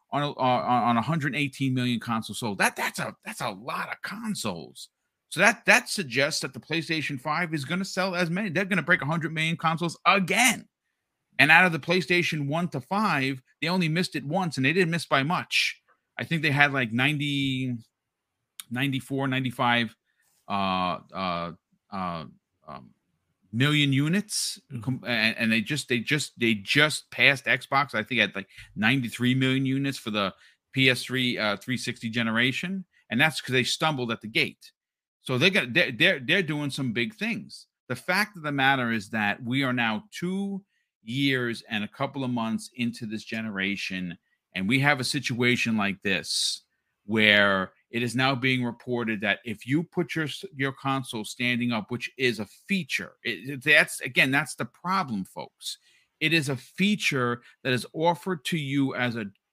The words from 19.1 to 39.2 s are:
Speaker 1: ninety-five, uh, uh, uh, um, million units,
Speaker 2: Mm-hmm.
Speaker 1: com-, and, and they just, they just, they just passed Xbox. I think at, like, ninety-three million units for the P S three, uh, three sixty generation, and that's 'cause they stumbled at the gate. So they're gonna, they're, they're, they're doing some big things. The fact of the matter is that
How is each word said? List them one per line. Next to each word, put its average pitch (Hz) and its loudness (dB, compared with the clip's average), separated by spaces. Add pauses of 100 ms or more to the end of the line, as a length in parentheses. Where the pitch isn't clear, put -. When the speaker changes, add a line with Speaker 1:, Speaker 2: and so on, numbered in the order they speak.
Speaker 1:
ninety-five, 123 0 (520)
uh, 92 0 (140)
uh, 85 -4 (400)
uh, 87 -6 (440)
um, 69 -16 (640)
million 143 2
units, 156 -2 (120)
Speaker 2:
Mm-hmm. 120 -10
Speaker 1:
com-, 131 -4
and, 113 0
and 113 2
they 113 2
just, 143 -4
they 120 0
just, 131 -2
they 117 4
just 143 2
passed 127 4
Xbox. 131 0
I 107 0
think 120 -2
at, 101 2
like, 98 -8 (300)
ninety-three 120 2
million 131 2
units 135 -2
for - -8
the 101 0 (380)
P 131 6
S 123 0
three, 123 0
uh, 104 0
three 127 -4
sixty 120 -6
generation, 123 0 (260)
and 113 0
that's 156 2
'cause 127 -6
they 127 4
stumbled 127 0
at 110 -6
the 107 -12
gate. 123 -4 (520)
So 131 -2
they're 165 4
gonna, 180 0
they're, 131 2
they're, 151 2
they're 160 0
doing 147 -4
some 131 -4
big 113 -2
things. 202 -8 (220)
The 123 -4
fact 196 -2
of 160 -14
the 151 -2
matter 135 2
is 110 -4
that 107 -2